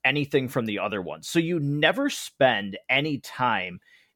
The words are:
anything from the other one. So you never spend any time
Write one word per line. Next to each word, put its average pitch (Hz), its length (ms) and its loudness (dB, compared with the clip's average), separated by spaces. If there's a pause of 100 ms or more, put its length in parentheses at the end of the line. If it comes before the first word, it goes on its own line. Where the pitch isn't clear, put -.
anything 135 440 2
from 123 180 -2
the 101 140 -2
other 98 200 -2
one. 80 220 -8
So - 160 -2
you 165 220 0
never 156 500 0
spend 101 640 0 (120)
any 139 300 0
time 98 600 -2 (380)